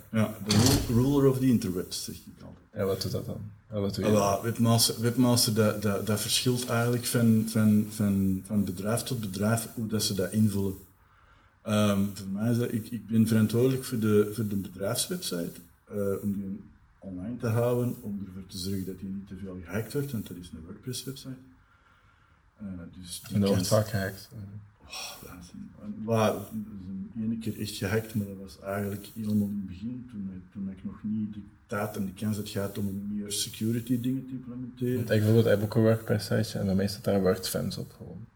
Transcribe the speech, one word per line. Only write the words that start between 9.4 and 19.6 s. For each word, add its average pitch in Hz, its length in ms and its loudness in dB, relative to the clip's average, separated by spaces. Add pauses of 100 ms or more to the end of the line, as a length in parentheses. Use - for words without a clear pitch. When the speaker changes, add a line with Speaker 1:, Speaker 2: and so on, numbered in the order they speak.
Speaker 1:
hoe 113 120 -4
dat 104 160 0
ze 110 120 0
dat 92 180 0
invullen. 98 420 4 (880)
Ehm, 104 420 2 (100)
voor 98 180 -10
mij 110 180 0
is 117 80 2
dat, 120 140 -2
ik, 107 180 -4
ik 107 160 -8
ben 113 200 6
verantwoordelijk 117 580 4
voor 123 140 -4
de, 104 360 6
voor 113 120 -2
de 101 100 -2
bedrijfswebsite, 92 1040 -4 (280)
eh, - 80 -10 (260)
om 101 100 0
die 98 280 -6 (380)
online 95 380 -8
te 120 100 -4
houden, 120 540 0
om 101 260 -8
ervoor 92 200 -14
te 95 120 -12
zorgen 95 280 -4
dat 92 120 -8
die 98 100 -10
niet 95 200 -10
te 98 140 -14
veel 92 220 -10